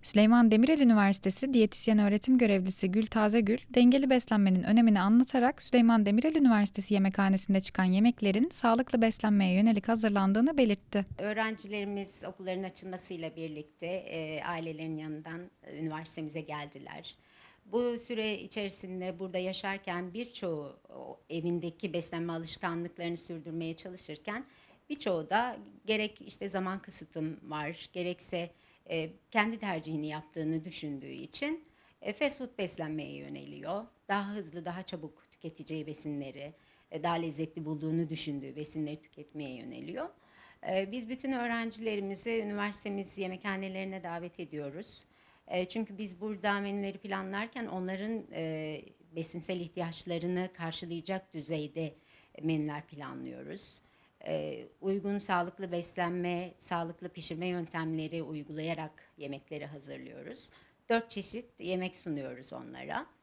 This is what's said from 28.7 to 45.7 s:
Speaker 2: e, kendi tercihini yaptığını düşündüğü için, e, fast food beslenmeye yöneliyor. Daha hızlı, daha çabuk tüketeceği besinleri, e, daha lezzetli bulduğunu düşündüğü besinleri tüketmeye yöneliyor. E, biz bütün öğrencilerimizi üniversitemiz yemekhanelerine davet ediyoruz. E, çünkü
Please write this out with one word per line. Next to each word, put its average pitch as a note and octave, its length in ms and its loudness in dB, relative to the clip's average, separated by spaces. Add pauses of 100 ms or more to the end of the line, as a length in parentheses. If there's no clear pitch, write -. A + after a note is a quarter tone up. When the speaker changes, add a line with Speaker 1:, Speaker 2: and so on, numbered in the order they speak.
Speaker 2:
e, D#3+ 200 -4 (220)
kendi A3 280 2
tercihini D#3+ 480 -4
yaptığını D#3 580 -4
düşündüğü C#3+ 460 -10
için, C#4+ 540 -6 (360)
e, G#3 120 -6
fast C#4+ 240 -2
food B3+ 200 -10
beslenmeye D#3 560 -6
yöneliyor. C#3+ 720 -10 (220)
Daha G3+ 280 -2
hızlı, E3+ 300 -10
daha F3 180 -8
çabuk - 480 -12
tüketeceği D#3 560 -10
besinleri, C#3+ 680 -10 (380)
e, D#3+ 120 -8
daha E3+ 100 0
lezzetli D#3+ 520 -4
bulduğunu D#3 440 -2
düşündüğü C#3+ 460 -6
besinleri D3+ 460 -8
tüketmeye D3 540 -12
yöneliyor. C3+ 540 -10 (600)
E, G3 220 -2
biz A3+ 180 -8
bütün C4 220 -6
öğrencilerimizi A3+ 1080 -4
üniversitemiz G3+ 800 -6
yemekhanelerine F#3+ 840 -6
davet E3+ 360 -8
ediyoruz. D3+ 640 -10 (420)
E, F3+ 180 -2
çünkü G#3 320 -6